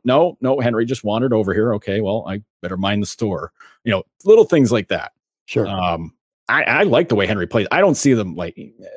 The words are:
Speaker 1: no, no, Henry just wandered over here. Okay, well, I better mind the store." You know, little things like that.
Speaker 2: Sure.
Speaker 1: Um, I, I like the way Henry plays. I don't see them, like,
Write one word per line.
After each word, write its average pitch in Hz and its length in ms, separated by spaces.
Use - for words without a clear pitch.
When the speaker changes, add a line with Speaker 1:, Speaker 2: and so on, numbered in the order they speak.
Speaker 1:
no, 156 340
no, 131 200
Henry 117 260
just 123 180
wandered 117 300
over 101 200
here. 110 220
Okay, 101 240
well, 104 280
I 98 140
better 90 160
mind 101 260
the 95 40
store." 90 440
You 117 80
know, 95 120
little 214 220
things 139 260
like 107 160
that. - 240
Speaker 2:
Sure. 104 220
Speaker 1:
Um, 87 460
I, 117 160
I 147 200
like 165 260
the 117 60
way 98 120
Henry 98 200
plays. 107 240
I 165 80
don't 185 160
see 139 180
them, 95 220
like, 87 240